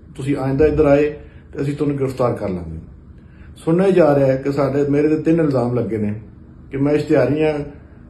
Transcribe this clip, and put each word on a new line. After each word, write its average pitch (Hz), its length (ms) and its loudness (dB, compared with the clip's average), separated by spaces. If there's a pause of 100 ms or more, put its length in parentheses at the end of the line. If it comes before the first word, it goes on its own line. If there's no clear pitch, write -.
(160)
"ਤੁਸੀਂ 135 200 -4
ਆਇੰਦਾ 135 300 2
ਇੱਧਰ 147 180 2
ਆਏ 147 260 4 (420)
ਤੇ 143 100 -6
ਅਸੀਂ 139 140 -4
ਤੁਹਾਨੂੰ 143 220 -2
ਗ੍ਰਿਫਤਾਰ 123 340 -2
ਕਰ 104 160 -6
ਲਾਂਗੇ।" 82 300 -8 (760)
ਸੁਣਿਆ 180 340 0
ਜਾ 160 240 4
ਰਿਹਾ 139 120 2
ਹੈ 135 100 2
ਕਿ 139 160 -4
ਸਾਡੇ, 143 360 0
ਮੇਰੇ 147 200 2
ਤੇ 156 80 0
ਤਿੰਨ 165 240 2
ਇਲਜ਼ਾਮ 123 340 0
ਲੱਗੇ 107 240 -2
ਨੇ 104 220 -4 (500)
ਕਿ 139 60 -8
ਮੈਂ 143 160 0
ਇਸ਼ਤਿਹਾਰੀਆਂ 151 680 0 (520)